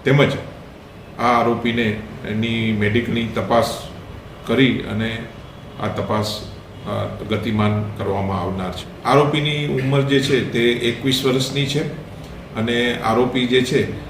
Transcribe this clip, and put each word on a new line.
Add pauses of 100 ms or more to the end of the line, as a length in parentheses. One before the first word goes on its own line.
તેમજ (880)
આ
આરોપીને (280)
એની
મેડિકલની
તપાસ (600)
કરી
અને (680)
આ
તપાસ, (460)
અ, (240)
ગતિમાન (140)
કરવામાં
આવનાર
છે.
આરોપીની
ઉંમર
જે
છે
તે
એકવીસ
વર્ષની
છે (680)
અને
આરોપી
જે
છે (180)